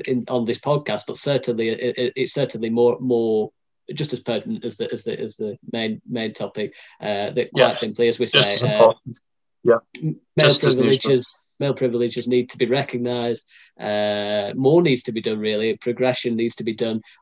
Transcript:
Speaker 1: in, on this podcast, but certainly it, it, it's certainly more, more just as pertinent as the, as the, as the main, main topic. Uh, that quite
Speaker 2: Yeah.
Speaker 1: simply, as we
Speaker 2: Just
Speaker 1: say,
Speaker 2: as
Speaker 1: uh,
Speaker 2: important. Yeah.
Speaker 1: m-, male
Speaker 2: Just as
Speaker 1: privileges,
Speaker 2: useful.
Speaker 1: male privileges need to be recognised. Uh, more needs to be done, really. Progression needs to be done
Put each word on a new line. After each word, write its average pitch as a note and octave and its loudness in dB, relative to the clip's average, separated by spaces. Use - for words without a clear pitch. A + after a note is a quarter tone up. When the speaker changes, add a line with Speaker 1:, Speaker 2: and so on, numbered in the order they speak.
Speaker 1:
in, B2+ 0
on B2 0
this A2 -2
podcast, C#3+ -2
but - -10
certainly A#2 -2
it, B2 -4
it, B2+ -2
it's B2+ -4
certainly A#2 -2
more, A#2+ 4
more A2+ 2
just D3 -4
as A#2+ -8
pertinent A2 -6
as A#2 -8
the, A2+ -6
as A2+ -8
the, A2 -6
as A2 -8
the G#2 -8
main, A2 -4
main A2+ -4
topic. G#2 -8
Uh, G#2 -4
that - -2
quite C#3 0
Speaker 2:
Yeah. - 0
Speaker 1:
simply, A#2 0
as A#2 0
we A#2 2
Speaker 2:
Just C#3 4
Speaker 1:
say, - 2
Speaker 2:
as A#2+ 4
Speaker 1:
uh, A#2+ 2
Speaker 2:
important. A2+ 4
Yeah. A#2 6
Speaker 1:
m-, D#3 -4
male D3+ 6
Speaker 2:
Just C#3+ 4
as C#3 4
Speaker 1:
privileges, C3 2
Speaker 2:
useful. B2+ 0
Speaker 1:
male C#3 0
privileges A#2+ -2
need B2 2
to - -16
be B2 2
recognised. A#2+ -2
Uh, G#2 -2
more C#3+ 4
needs C3+ 2
to A#2+ -6
be A2 -4
done, G#2+ -2
really. G#2+ 0
Progression B2 -2
needs A2+ -2
to A2+ -10
be A2+ -4
done A2 -4